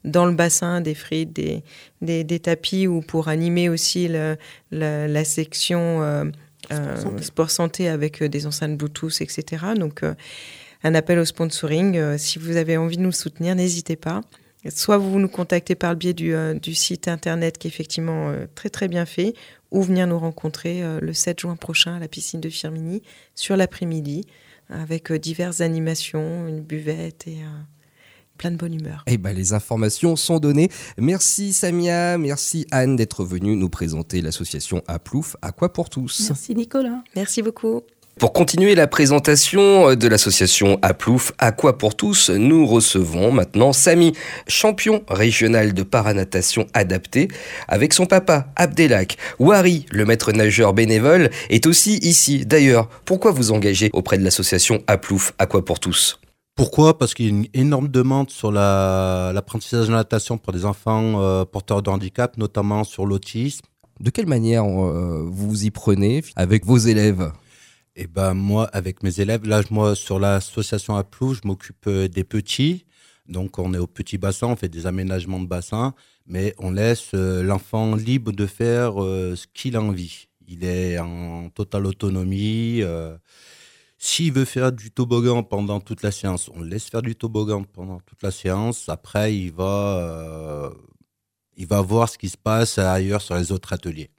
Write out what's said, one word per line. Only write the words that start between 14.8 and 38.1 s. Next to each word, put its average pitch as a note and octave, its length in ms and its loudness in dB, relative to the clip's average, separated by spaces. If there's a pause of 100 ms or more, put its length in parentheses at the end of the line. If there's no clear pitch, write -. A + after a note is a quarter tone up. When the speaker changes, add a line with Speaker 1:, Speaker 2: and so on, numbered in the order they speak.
Speaker 1:
vous G3 220 0
nous F#3+ 80 2
contactez F3+ 480 -2
par F3 160 -2
le F3 40 -2
biais F3 160 -2
du, E3 220 -2
euh, D#3+ 180 -2
du D#3 220 -8
site - 320 -4
internet E3 520 -4
qui E3+ 100 -10
est - 20 -6
effectivement, D#3+ 600 -6
euh, C#3 160 -8 (100)
très, - 140 -10
très - 180 -6
bien F3 180 -4
fait, G#3 280 -4 (360)
ou F#3+ 120 0
venir F#3 260 2
nous E3+ 100 -2
rencontrer, E3 640 -6
euh, D#3+ 180 -6
le D#3+ 140 -6
sept F3 260 -4
juin F3 140 -6
prochain E3+ 400 -4
à F3 60 -8
la D#3+ 80 -10
piscine D#3+ 320 -10
de D#3+ 80 -10
Firminy D#3+ 540 -8 (340)
sur - 200 -2
l'après-midi E3 680 -4 (440)
avec, D#3+ 440 -8
euh, D#3+ 60 -2
diverses E3 420 -6
animations, D#3+ 880 -4
une D#3 120 -8
buvette D#3 680 -8
et, D#3+ 80 -14
euh, D#3 100 -14 (920)
plein F3 140 -6
de E3+ 60 -4
bonne E3 180 -8
humeur. D#3 320 -10
Speaker 3:
Eh A#2+ 100 0
ben, G2 180 -4
les F#2+ 180 -2
informations A2 640 0
sont E3 220 0
données. D3 320 4 (260)
Merci F#3 560 0
Samia, F3 640 0
merci D3+ 520 -4
Anne C3 240 2
d'être A2 300 0
venue F2+ 320 0
nous F#2 120 0
présenter E2 520 -4
l'association E2 640 -6
Aplouf B2+ 540 -6
Aqua - 320 -4
pour E3+ 160 -4
tous. C3 400 -6
Speaker 2:
Merci D3+ 260 -4
Nicolas. A#3+ 480 -4 (140)
Speaker 1:
Merci G3 260 -4
beaucoup. A3+ 400 -4 (340)